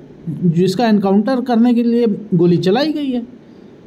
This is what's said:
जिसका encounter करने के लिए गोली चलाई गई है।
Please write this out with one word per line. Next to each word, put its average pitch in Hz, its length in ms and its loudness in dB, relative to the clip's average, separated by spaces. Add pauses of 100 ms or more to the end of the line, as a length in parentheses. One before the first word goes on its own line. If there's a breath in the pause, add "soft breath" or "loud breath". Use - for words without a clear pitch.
(300)
जिसका 185 580 0
encounter 202 540 0
करने 240 320 2
के 233 100 0
लिए 233 220 0 (280)
गोली 175 240 2
चलाई 240 360 0
गई 285 180 -6
है। 240 160 -6 (600 loud breath)